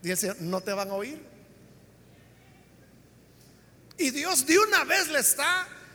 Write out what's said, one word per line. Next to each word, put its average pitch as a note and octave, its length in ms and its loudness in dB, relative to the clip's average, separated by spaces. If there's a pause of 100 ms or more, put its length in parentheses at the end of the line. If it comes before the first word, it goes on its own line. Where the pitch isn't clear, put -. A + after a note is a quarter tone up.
dice F3 120 -4
el F3+ 60 -2
Señor, G3+ 220 -4
"no F3+ 200 -4
te G3+ 120 -6
van G3 180 -4
a G3 40 -6
oír". B3+ 300 -8 (2750)
Y C#4+ 140 0
Dios D4 340 -2
de D#4+ 140 6
una G#4 240 4
vez E4+ 260 2
le D4+ 120 2
está F4+ 480 2 (260)